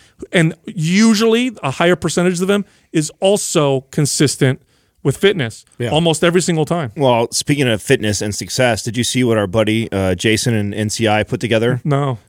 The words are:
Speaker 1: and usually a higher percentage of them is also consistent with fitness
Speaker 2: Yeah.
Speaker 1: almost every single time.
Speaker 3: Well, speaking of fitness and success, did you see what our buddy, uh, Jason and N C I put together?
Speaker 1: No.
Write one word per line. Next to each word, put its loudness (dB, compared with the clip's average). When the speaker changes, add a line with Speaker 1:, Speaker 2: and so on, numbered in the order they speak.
Speaker 1:
and 2
usually 2
a -2
higher 2
percentage -2
of -2
them 0
is -2
also 2
consistent 0
with 0
fitness -2
Speaker 2:
Yeah. -6
Speaker 1:
almost 0
every 2
single -2
time. -4
Speaker 3:
Well, 2
speaking 0
of 0
fitness 0
and -4
success, -2
did -6
you 0
see 0
what 2
our 0
buddy, 0
uh, 0
Jason 0
and -2
N -2
C -2
I 2
put -4
together? 0
Speaker 1:
No. -2